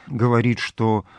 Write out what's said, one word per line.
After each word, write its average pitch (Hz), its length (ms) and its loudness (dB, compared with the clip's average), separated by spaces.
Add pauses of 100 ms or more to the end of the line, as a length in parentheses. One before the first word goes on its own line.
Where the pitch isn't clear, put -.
говорит, 120 540 0
что 110 440 -2 (140)